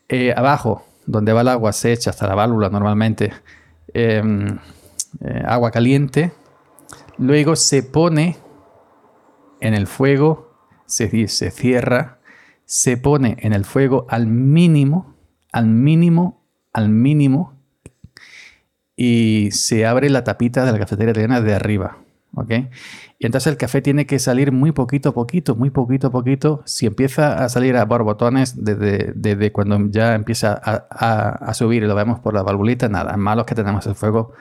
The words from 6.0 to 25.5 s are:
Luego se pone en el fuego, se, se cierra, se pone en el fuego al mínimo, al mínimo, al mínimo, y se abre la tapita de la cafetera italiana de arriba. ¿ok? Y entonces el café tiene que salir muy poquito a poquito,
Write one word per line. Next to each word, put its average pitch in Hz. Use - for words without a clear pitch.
Luego 147
se 139
pone 160
en 110
el 104
fuego, 143
se, 110
se -
cierra, 123
se -
pone 131
en 110
el 98
fuego 131
al 117
mínimo, 143
al 120
mínimo, 160
al 107
mínimo, 139
y 110
se 110
abre 131
la 127
tapita 120
de 127
la 107
cafetera 107
italiana 113
de 107
arriba. 95
¿ok? 110
Y -
entonces 131
el 139
café 135
tiene 139
que 135
salir 131
muy 139
poquito 139
a 117
poquito, 123